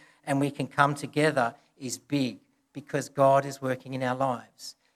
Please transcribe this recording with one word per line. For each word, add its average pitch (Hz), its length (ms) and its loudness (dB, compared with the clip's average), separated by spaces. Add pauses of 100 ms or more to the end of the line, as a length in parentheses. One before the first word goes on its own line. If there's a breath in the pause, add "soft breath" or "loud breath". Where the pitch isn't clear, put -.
(280 loud breath)
and 139 120 0
we 143 100 0
can 139 160 -6
come 143 300 2
together 143 580 0 (240 soft breath)
is 127 220 -10
big 131 400 -4 (340)
because 139 360 -8
God 139 360 4
is 135 160 -12
working 131 320 -6
in 131 80 -6
our 127 140 -2
lives. 127 600 -6 (200)